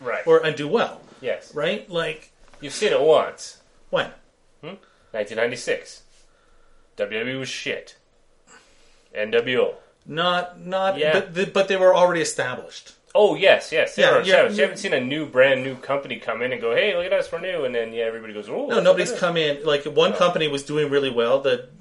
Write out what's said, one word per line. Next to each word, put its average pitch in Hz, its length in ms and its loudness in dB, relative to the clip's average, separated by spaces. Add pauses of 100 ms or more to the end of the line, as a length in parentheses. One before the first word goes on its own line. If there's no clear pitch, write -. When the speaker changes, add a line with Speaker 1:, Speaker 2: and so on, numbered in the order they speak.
Speaker 1:
Right. 117 260 -6
Speaker 2:
Or, 160 180 6
and 151 120 -2
do 147 120 -6
well. 208 320 -2 (200)
Speaker 1:
Yes. 117 340 -6
Speaker 2:
Right? 175 360 -4
Like, 160 400 -6 (300)
Speaker 1:
You've 143 120 -12
seen 202 200 0
it 131 80 4
once. - 580 2 (320)
Speaker 2:
when? 165 200 -2 (520)
Speaker 1:
Hmm? 190 120 -16 (380)
Nineteen 107 240 -6
ninety-six. 123 680 -4 (920)
W 104 220 -4
W 127 180 -6
E - 20 -6
was 127 100 -8
shit. - 480 -8 (1160)
N 107 160 -4
W 120 300 2
O. 98 140 2 (320)
Speaker 2:
Not, 175 540 -2
not, 190 380 -2
Speaker 1:
Yeah. 151 140 2
Speaker 2:
but, 190 220 0
the, 185 120 -2
but 190 220 0
they 196 80 0
were 185 180 8
already 175 280 4
established. - 720 -8 (220)
Speaker 1:
Oh, 190 220 4
yes, 175 340 6
yes. 151 240 0
They 202 80 0
Speaker 2:
Yeah, 160 80 6
Speaker 1:
were 139 80 6
Speaker 2:
yeah, 117 40 0
Speaker 1:
established. 156 340 4
You - 60 2
Speaker 2:
yeah. 190 60 4
Speaker 1:
haven't 180 100 -12
seen - 140 -6
a 135 80 0
new, 143 260 -4
brand 127 360 4
new 131 140 -8
company 139 400 -6
come 117 260 -6
in 127 100 -4
and 117 80 -8
go, 113 140 -2
"Hey, 185 220 0
look 175 100 -2
at 190 60 -4
us, 185 180 -2
we're 165 100 -6
new," 175 240 -6
and 123 80 -4
then, 113 200 -4
yeah, 117 120 -4
everybody 113 280 -8
goes, 104 160 -12
"Oh, 226 180 -6
Speaker 2:
No, 240 100 -4
Speaker 1:
look 180 80 2
Speaker 2:
nobody's 180 260 2
Speaker 1:
at 226 40 -6
us." - 60 -8
Speaker 2:
come 170 160 -2
in. 147 280 -2
Like, 143 200 0
one 165 260 2
Speaker 1:
No. - 60 -4
Speaker 2:
company 170 320 2
was 139 160 -6
doing 147 260 -2
really 139 200 2
well. 120 300 2
The 127 280 -2 (120)